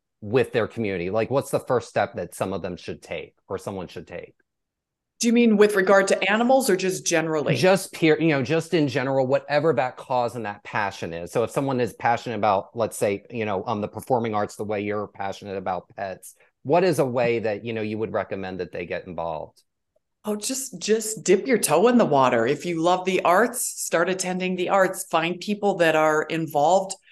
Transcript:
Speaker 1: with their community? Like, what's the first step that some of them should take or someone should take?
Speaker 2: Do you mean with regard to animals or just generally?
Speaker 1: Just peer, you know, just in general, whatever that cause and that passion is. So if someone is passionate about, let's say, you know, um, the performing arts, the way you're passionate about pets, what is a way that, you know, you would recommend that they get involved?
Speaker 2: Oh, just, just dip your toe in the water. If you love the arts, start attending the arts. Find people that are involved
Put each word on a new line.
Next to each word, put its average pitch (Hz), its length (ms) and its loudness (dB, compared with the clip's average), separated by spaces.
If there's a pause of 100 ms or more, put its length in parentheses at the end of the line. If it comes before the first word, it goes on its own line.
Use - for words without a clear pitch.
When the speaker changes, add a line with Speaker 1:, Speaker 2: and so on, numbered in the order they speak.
(200)
Speaker 1:
with 113 320 0
their 107 160 0
community? 95 420 -4
Like, 110 220 -2
what's 131 200 -2
the 139 100 -2
first 120 260 0
step - 280 -2
that 90 200 -8
some 98 160 -4
of 98 100 -6
them 90 140 -8
should - 260 -12
take - 340 -12 (120)
or 98 100 -8
someone 92 300 -10
should - 200 -16
take? - 260 -16 (840)
Speaker 2:
Do 233 80 0
you 233 60 2
mean 233 220 6
with 208 220 6
regard 190 320 4
to - 200 0
animals 240 400 2
or 190 60 4
just 180 300 -4
generally? 156 500 0
Speaker 1:
Just 185 380 2
peer, 156 260 4
you 160 100 2
know, 139 140 2
just 160 300 -2
in 151 160 2
general, 135 360 0
whatever 143 480 0
that 127 220 -2
cause 123 400 -2
and 113 100 -8
that 104 200 -10
passion 98 480 -2
is. 85 180 -8
So 117 120 0
if 110 80 -4
someone 135 280 -2
is 110 140 -2
passionate 117 420 -2
about, 101 400 0
let's 113 220 -4
say, 101 320 -2
you 113 160 -6
know, 101 200 -2
um, 113 140 -4
the 104 80 -4
performing 113 480 -4
arts, 104 220 -4
the 107 80 -8
way 104 160 -4
you're 104 260 -6
passionate 98 480 -10
about 92 400 -6
pets, 95 400 -12 (280)
what 165 200 2
is 170 160 2
a 143 60 4
way 120 340 0
that, 104 240 -4
you 117 80 -6
know, 110 100 -4
you 107 180 -4
would 104 120 -4
recommend 95 480 -6
that 87 140 -8
they 90 120 -8
get 87 220 -8
involved? 82 540 -8 (640)
Speaker 2:
Oh, 214 100 -4
just, 208 440 -8
just 214 440 -2
dip 185 240 2
your 254 100 2
toe 165 300 4
in 247 100 6
the 208 80 6
water. 127 400 4
If 147 200 -2
you 165 160 -2
love 180 240 2
the 190 160 0
arts, 208 440 2
start - 440 -2
attending 185 480 -2
the 175 120 -2
arts. 185 400 2
Find 170 300 0
people 202 360 -2
that 160 200 4
are 156 280 4
involved 160 720 2 (160)